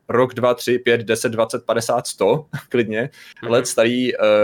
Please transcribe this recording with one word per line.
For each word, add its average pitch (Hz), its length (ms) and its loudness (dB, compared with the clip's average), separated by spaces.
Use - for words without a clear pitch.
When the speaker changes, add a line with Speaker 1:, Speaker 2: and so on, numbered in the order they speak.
Speaker 1:
rok, 123 240 0
dva, 123 200 2
tři, 120 260 -2
pět, 117 220 2
deset, 110 280 -2
dvacet, 113 360 -4
padesát, 117 420 -2
sto 120 440 0
<laughs> - 180 -12
klidně, 113 400 -2
Speaker 2:
Mhm. 120 80 -4
Speaker 1:
let 123 160 2
starý, 123 480 0
eh, - 20 -8